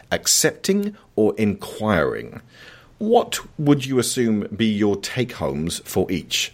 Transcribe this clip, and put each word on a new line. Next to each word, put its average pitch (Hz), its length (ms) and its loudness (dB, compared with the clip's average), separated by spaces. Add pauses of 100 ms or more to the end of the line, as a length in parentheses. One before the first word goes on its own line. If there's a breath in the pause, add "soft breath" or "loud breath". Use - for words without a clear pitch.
(120 loud breath)
accepting 202 840 0 (220 loud breath)
or - 220 4
inquiring. 85 1040 0 (580 loud breath)
What 220 420 2 (180)
would 143 280 2
you 131 120 0
assume 117 560 2
be 110 120 0
your 104 300 2
take-homes 85 920 -4
for - 260 0
each? - 420 -4